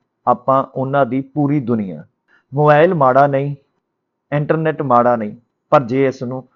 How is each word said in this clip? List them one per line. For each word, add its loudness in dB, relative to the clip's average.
ਆਪਾਂ 0
ਉਹਨਾਂ 0
ਦੀ -4
ਪੂਰੀ -2
ਦੁਨੀਆ। -6
ਮੋਬਾਈਲ 4
ਮਾੜਾ 4
ਨਹੀਂ, -4
ਇੰਟਰਨੈਟ -2
ਮਾੜਾ 2
ਨਹੀਂ, -8
ਪਰ 4
ਜੇ -2
ਇਸ -4
ਨੂੰ -12